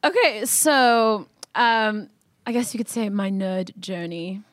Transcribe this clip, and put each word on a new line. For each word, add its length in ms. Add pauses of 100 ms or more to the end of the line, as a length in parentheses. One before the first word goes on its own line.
Okay, 400
so, 800 (280)
um, 540 (380)
I 60
guess 200
you 60
could 100
say 200
my 220
nerd 480
journey. 640 (100)